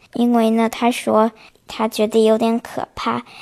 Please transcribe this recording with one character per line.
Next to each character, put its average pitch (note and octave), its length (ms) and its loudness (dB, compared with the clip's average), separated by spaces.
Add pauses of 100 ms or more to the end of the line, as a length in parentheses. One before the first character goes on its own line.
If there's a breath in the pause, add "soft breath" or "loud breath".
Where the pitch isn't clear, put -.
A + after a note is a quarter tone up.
(140 soft breath)
因 A#3+ 180 0
为 A3+ 180 2
呢， A3+ 180 0
她 A#3+ 220 -2
说 A3 420 0 (340 loud breath)
她 - 200 -6
觉 G#3+ 200 -2
得 A3 180 2
有 A3 140 4
点 A#3 200 0
可 - 360 -10
怕。 A#3+ 280 -4 (200 loud breath)